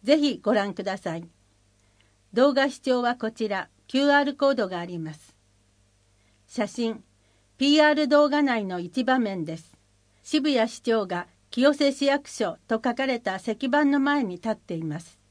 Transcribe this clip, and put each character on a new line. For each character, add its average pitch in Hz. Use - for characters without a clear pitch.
ぜ 285
ひ 285
ご 208
覧 202
く 185
だ 190
さ 165
い。 170
動 269
画 269
視 -
聴 247
は 247
こ 226
ち 226
ら、 190
キ 262
ュ 285
ー 285
ア 285
ー 285
ル 285
コ 277
ー 269
ド 214
が 180
あ 170
り 175
ま 160
す。 -
写 214
真、 226
ピ 285
ー 302
ア 302
ー 302
ル 302
動 294
画 294
内 233
の 180
一 180
場 254
面 196
で 160
す。 -
渋 302
谷 226
市 -
長 220
が 175
清 269
瀬 285
市 277
役 277
所 196
と 226
書 233
か 269
れ 254
た 190
石 220
板 269
の 277
前 277
に 180
立 202
っ -
て -
い 165
ま 151
す。 -